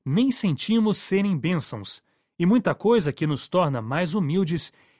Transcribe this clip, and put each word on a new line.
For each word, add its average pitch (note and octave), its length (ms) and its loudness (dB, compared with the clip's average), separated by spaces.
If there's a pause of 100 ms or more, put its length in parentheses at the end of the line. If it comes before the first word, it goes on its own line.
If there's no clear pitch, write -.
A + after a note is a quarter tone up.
nem A#3 280 2
sentimos G#3+ 680 2
serem G3 400 0
bênçãos, B2+ 640 -4 (340)
e F3 80 0
muita G3 300 4
coisa G3 380 2
que D#3 160 -4
nos C#3+ 180 -4
torna D3 340 0
mais D3 320 -4
humildes F3 600 -2 (260)